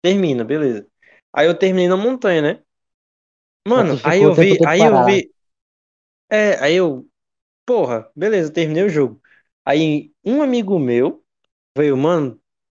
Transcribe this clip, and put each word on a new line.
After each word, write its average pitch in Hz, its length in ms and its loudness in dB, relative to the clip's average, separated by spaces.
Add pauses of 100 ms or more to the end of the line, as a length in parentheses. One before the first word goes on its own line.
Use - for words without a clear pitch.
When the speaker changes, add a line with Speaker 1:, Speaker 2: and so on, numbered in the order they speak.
Speaker 1:
termina, 170 420 0
beleza. 123 420 -4 (460)
Aí 151 160 2
eu 170 100 0
terminei 185 300 0
na 185 100 0
montanha, 208 440 -2
né? 156 200 -4 (1040)
Speaker 2:
Mas 226 220 2
Speaker 1:
Mano, 143 80 -2
Speaker 2:
tu - 80 -8
Speaker 1:
aí 165 160 0
Speaker 2:
ficou 202 80 6
Speaker 1:
eu 143 60 4
Speaker 2:
o - 20 2
tempo 175 140 4
Speaker 1:
vi, 180 80 2
Speaker 2:
todo 165 100 2
Speaker 1:
aí 165 160 2
eu - 60 4
Speaker 2:
parado. 123 160 4
Speaker 1:
vi. - 260 0 (960)
É, 214 340 0
aí 151 120 2
eu, 156 320 -2 (580)
porra, 135 500 -2
beleza, 175 360 -2
terminei 160 320 -2
o 208 60 0
jogo. 139 320 -2 (440)
Aí 147 460 -2 (140)
um 262 160 -2
amigo 233 360 -2
meu 127 460 -2 (540)
veio, 147 180 0
"Mano, 139 440 -2 (340)